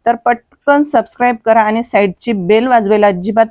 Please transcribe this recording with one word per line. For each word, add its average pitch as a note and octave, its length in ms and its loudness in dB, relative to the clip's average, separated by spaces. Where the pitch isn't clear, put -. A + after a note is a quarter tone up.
तर A#3 100 0
पटकन C4 640 -2
सबस्क्राईब B3 540 -2
करा A3+ 160 2
आणि G#3+ 220 -2
साईडची G#3 500 -2
बेल G#3+ 340 0
वाजवायला G#3+ 400 2
अजिबात G3+ 440 0